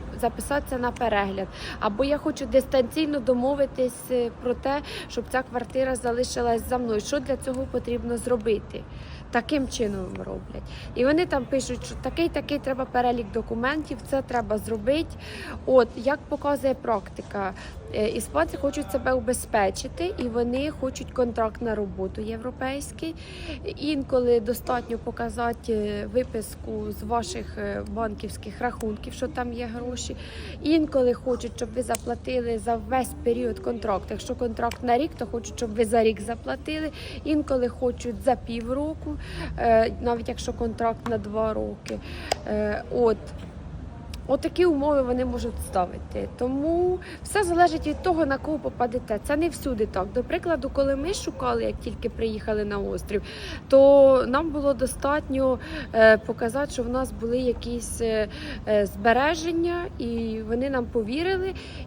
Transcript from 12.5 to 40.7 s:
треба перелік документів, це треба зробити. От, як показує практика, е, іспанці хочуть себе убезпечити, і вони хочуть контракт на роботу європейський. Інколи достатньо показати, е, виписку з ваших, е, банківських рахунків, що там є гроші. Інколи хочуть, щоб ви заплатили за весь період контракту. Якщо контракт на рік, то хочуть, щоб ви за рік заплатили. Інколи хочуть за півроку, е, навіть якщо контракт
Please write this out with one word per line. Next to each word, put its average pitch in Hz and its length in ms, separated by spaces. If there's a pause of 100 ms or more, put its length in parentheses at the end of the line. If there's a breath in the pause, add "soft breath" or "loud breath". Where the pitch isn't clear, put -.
треба 262 260
перелік 247 460
документів, 247 680 (120)
це 269 120
треба 226 360
зробити. 226 480 (600 loud breath)
От, 254 300
як 269 240 (100)
показує 277 440
практика, 202 800 (400 loud breath)
е, 214 140
іспанці 294 500
хочуть 285 340
себе 254 220
убезпечити, 247 1040
і - 60
вони 240 480
хочуть 262 400
контракт 226 500
на 226 140
роботу 190 460
європейський. 262 960 (600 loud breath)
Інколи 262 600
достатньо 233 580
показати, 233 760
е, 208 400
виписку 220 760
з 208 120
ваших, 226 540
е, 202 340
банківських 214 720
рахунків, 226 520
що 254 140
там 240 260
є 240 120
гроші. 240 500 (480 loud breath)
Інколи 294 500
хочуть, 240 420
щоб 240 200
ви 254 60
заплатили 240 800
за 233 160
весь 233 380 (100)
період 233 360
контракту. 214 500
Якщо 220 260
контракт 233 480
на 240 140
рік, 320 200
то 247 80
хочуть, - 320
щоб 214 180
ви 226 100
за 226 180
рік 220 180
заплатили. 277 680 (320 loud breath)
Інколи 277 460
хочуть 240 520
за 247 140
півроку, 277 800 (420 loud breath)
е, 226 420
навіть 240 280
якщо 240 240
контракт 226 560